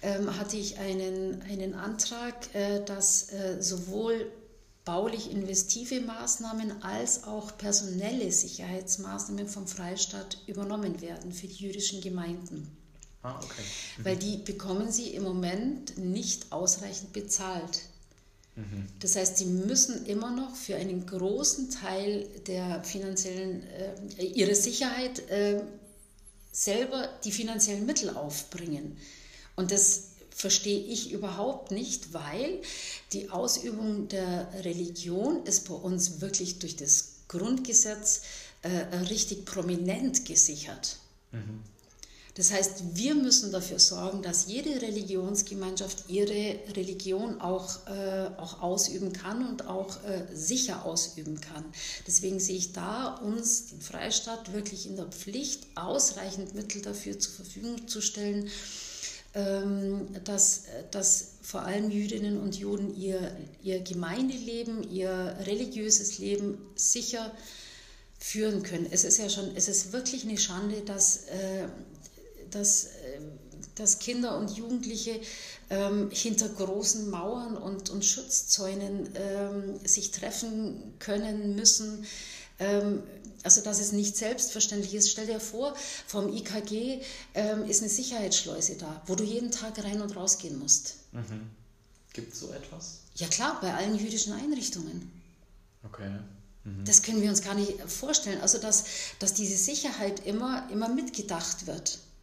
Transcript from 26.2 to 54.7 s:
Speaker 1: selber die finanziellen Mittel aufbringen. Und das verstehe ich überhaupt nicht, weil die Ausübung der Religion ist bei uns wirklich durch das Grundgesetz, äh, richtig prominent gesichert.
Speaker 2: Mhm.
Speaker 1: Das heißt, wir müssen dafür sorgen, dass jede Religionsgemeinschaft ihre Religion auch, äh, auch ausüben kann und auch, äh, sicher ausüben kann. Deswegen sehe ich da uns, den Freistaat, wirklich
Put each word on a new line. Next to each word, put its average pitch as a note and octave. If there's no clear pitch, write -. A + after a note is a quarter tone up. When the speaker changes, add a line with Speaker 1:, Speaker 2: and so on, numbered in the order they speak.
Speaker 1:
selber B3
die G#3
finanziellen G#3
Mittel B3+
aufbringen. D3
Und F#3
das -
verstehe G3+
ich A3+
überhaupt G3+
nicht, G3
weil F3+
die G3+
Ausübung G#3+
der F3+
Religion F3
ist -
bei F3+
uns F3
wirklich F#3
durch D#3+
das -
Grundgesetz, G#3+
äh, F3+
richtig -
prominent F#3
gesichert. -
Speaker 2:
Mhm. A2
Speaker 1:
Das F#3+
heißt, F#3+
wir C4
müssen A#3+
dafür F3+
sorgen, F#3
dass F3
jede C4+
Religionsgemeinschaft F#3+
ihre G#3
Religion F#3+
auch, F#3
äh, F#3+
auch -
ausüben F#3
kann A3+
und -
auch, F#3+
äh, F#3+
sicher G3
ausüben D#3
kann. D#3
Deswegen F#3+
sehe F#3
ich F3+
da G#3
uns, A3+
den -
Freistaat, A3
wirklich G3+